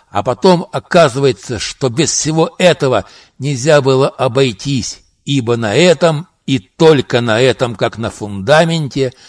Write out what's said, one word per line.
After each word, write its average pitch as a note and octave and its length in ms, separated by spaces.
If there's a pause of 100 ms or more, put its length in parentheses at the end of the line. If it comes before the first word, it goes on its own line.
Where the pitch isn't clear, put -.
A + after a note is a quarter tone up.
а G2 140
потом E3+ 480
оказывается, C3+ 880
что - 300
без B2+ 220
всего D#3+ 460
этого C#3+ 480 (320)
нельзя C#3+ 440
было C3+ 260
обойтись, C3 960 (240)
ибо A#2+ 320
на A2 180
этом E3 520 (180)
и C3+ 140
только - 640
на A#2 200
этом, B2 340
как A#2 220
на A2 120
фундаменте, C3+ 1040 (160)